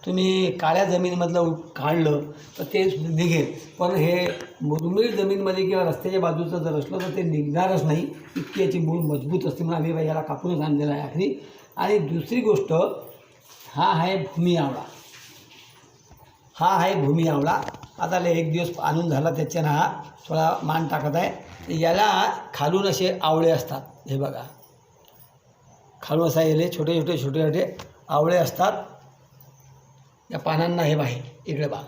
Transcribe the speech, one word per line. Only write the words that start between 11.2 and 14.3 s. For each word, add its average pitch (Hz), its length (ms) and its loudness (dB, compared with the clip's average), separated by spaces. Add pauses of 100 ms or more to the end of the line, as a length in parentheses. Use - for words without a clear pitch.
आणि 202 220 2
दुसरी 165 420 -2
गोष्ट, 196 320 2 (1000)
हा 165 240 2
आहे 190 180 0
भूमी 170 380 0